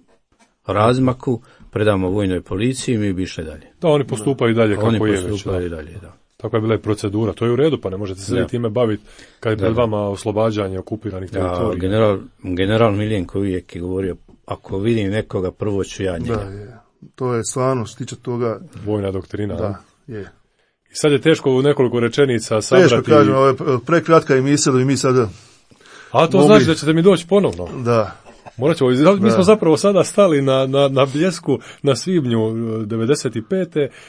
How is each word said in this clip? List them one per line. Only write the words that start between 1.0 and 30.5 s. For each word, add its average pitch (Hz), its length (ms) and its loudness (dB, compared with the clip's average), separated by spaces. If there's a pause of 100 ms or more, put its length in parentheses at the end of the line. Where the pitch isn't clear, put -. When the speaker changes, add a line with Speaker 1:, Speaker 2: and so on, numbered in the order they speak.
Speaker 1:
predamo 98 400 0
vojnoj 95 320 -2
policiji 123 520 -4
i 110 40 -2
mi 104 140 -2
bi 92 100 -4
išli 85 220 -8
dalje. 78 220 -16 (140)
Speaker 2:
Da, 175 80 -2
oni 143 180 2
postupaju 127 480 0
dalje 110 240 2
Speaker 1:
Oni 110 140 0
Speaker 2:
kako 107 140 0
je 107 60 2
već, 92 180 -2
Speaker 1:
postupaju 98 380 -4
Speaker 2:
da. 82 80 -10
Speaker 1:
dalje, 80 160 -14
da. 85 200 -18 (240)
Speaker 2:
Tako 117 200 -6
je 110 40 0
bila 110 140 0
i 101 60 0
procedura, 104 520 -2
to - 120 -6
je 120 80 0
u 120 40 0
redu, 147 220 0
pa 98 120 -6
ne 92 60 -8
možete 95 240 -8
se 98 140 -6
vi 120 60 0
Speaker 1:
Da. 117 60 -2
Speaker 2:
time 120 240 -4
baviti 107 320 0 (380)
kad 113 120 -2
je 107 40 -2
Speaker 1:
Da, 101 40 -4
Speaker 2:
pred 92 140 0
Speaker 1:
da. 120 60 0
Speaker 2:
vama 110 200 0
oslobađanje 101 800 -2
okupiranih 92 520 -10
Speaker 1:
Da, 101 100 -8
Speaker 2:
teritorija. 90 400 -2
Speaker 1:
general, 101 380 2 (260)
general 101 480 0
Miljenko 101 460 -4
uvijek 95 360 -4
je 87 60 -10
govorio, 92 360 -6 (300)
„Ako - 320 -8
vidim 107 320 0
nekoga, 101 420 -4
prvo 101 320 -4
ću - 180 -12
ja 90 160 -4
njega.” 117 180 -6
Speaker 3:
Da, 104 80 -6
je. 101 340 -16 (360)
To 123 200 -4
je 113 100 -4
stvarno, 127 420 -2
što - 60 -16
se - 120 -10
tiče - 120 -14
toga 117 440 -6 (240)
Speaker 2:
Vojna 104 260 -2
doktrina, 95 440 -8
Speaker 3:
Da, 85 100 -6
Speaker 2:
a? 101 100 -4 (320)
Speaker 3:
je. 110 140 -14 (640)
Speaker 2:
I - 100 -20
sad 151 180 0
je 135 80 2
teško 160 300 2
u 131 120 2
nekoliko 131 380 2
rečenica 120 560 0
Speaker 3:
Teško 107 220 0
Speaker 2:
sabrati. 120 320 4
Speaker 3:
kažem, 113 240 6
ovo 135 120 4
je 139 80 4
pre-, 139 260 -2
prekratka 160 560 2
emisija 143 360 2
da 131 60 4
bi 127 60 2
mi 135 120 0
sad 127 320 2 (840)
Speaker 2:
A 151 160 4
to 160 60 -2
Speaker 3:
mogli 143 160 6
Speaker 2:
znači 208 160 8
da 160 100 2
ćete 156 180 -2
mi 165 100 2
doći 180 240 4
ponovno. 113 500 0
Speaker 3:
Da. 117 400 0 (400)
Speaker 2:
Morat 151 200 0
ćemo, 127 140 2
mi 127 60 4 (240)
Speaker 3:
Da. 220 100 4
Speaker 2:
smo 196 140 4
zapravo 175 320 4
sada 196 280 2
stali 160 380 2
na, 135 240 2